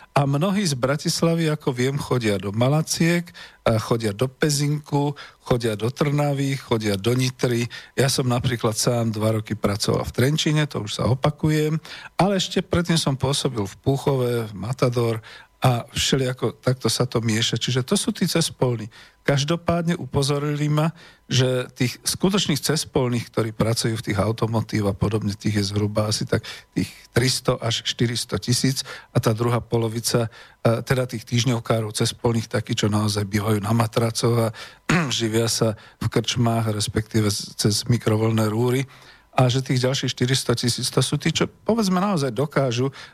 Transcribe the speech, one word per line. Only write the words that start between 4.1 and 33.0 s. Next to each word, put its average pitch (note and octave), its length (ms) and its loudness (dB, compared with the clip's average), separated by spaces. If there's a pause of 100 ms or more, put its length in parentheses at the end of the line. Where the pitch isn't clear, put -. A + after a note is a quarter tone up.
do G#2+ 160 0
Pezinku, D3 880 0 (320)
chodia A2+ 320 0
do A2 160 -2
Trnavy, C#3 640 0
chodia G#2+ 400 0
do A#2 160 0
Nitry. B2 560 0 (240)
Ja C3 160 2
som C3 160 0
napríklad A#2+ 480 0
sám A#2 400 0
dva A2 240 0
roky G#2+ 160 -4
pracoval G#2 480 0
v - 120 -6
Trenčíne, D3+ 520 2
to G#2+ 160 -6
už G#2+ 160 -8
sa - 80 0
opakujem, D3+ 720 2 (400)
ale F#3+ 240 4
ešte - 240 -2
predtým E3+ 320 2
som C#3 160 0
pôsobil C3 480 -2
v - 160 -8
Púchove, B2 720 0
v G#2+ 80 -14
Matador A#2 640 0 (380)
a B2 320 2
všelijako B2+ 640 -2
takto B2+ 320 0
sa A#2+ 160 0
to A#2+ 160 -2
mieša. A2 400 0
Čiže B2+ 240 -2
to - 80 -2
sú G#3 240 0
tí - 80 0
cespolní. B2 640 0 (400)
Každopádne E3+ 720 0
upozorili C#3+ 720 0
ma, D3+ 160 4 (400)
že B2+ 480 2
tých - 240 -2
skutočných F#3 560 0
cespolných, B2+ 720 0
ktorí A2 240 -2
pracujú A2+ 400 -2
v A2 160 -6
tých G#2 80 -2
automotív G#2+ 720 0
a G2 80 -2
podobne, G#2 400 -2
tých G#2 240 0
je G2 80 -2
zhruba G#2 400 -2
asi G#2+ 160 -2
tak - 240 -4 (240)
tých - 160 -2 (240)
tristo B2+ 480 0
až A2+ 240 -2
štyristo - 560 -2
tisíc C3 480 0 (240)
a B2+ 80 4
tá A2+ 160 2
druhá A#2+ 240 0
polovica, A#2 720 -2 (320)
e, A#2 160 2
teda B2+ 240 0
tých A#2 240 -10
týždňovkárov A2+ 640 0
cespolných, A#2 560 0
takí, A2 240 -4
čo A2 160 0
naozaj G#2 400 0